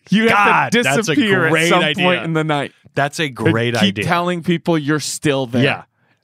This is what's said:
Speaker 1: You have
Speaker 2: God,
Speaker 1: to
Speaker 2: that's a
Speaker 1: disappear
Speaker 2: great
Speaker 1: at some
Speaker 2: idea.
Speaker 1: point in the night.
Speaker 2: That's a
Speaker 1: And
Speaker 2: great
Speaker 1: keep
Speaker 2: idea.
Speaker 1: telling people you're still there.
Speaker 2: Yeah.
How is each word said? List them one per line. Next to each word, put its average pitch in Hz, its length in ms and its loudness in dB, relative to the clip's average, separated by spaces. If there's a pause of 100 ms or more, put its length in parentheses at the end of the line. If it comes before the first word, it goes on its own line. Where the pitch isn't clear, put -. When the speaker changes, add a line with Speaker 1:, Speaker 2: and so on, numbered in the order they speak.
(100)
Speaker 1:
You 220 180 2
have - 20 4
Speaker 2:
God, 180 420 2
Speaker 1:
to 240 100 2
Speaker 2:
that's - 140 0
a 233 40 0 (140)
Speaker 1:
disappear 190 340 2
Speaker 2:
great 160 160 0
Speaker 1:
at 170 60 2
some 180 120 2
Speaker 2:
idea. 151 220 0
Speaker 1:
point 180 200 0
in 165 100 -4
the 156 100 0
night. 143 280 -4 (220)
Speaker 2:
That's 143 240 -4
a 165 80 -2
Speaker 1:
And 131 80 -8
Speaker 2:
great 117 400 0
Speaker 1:
keep 113 80 0 (140)
Speaker 2:
idea. 101 80 -2
Speaker 1:
telling 175 380 -2
people 170 340 0
you're 151 240 -2
still 135 460 -2
there. 123 180 0
Speaker 2:
Yeah. 110 180 0 (420)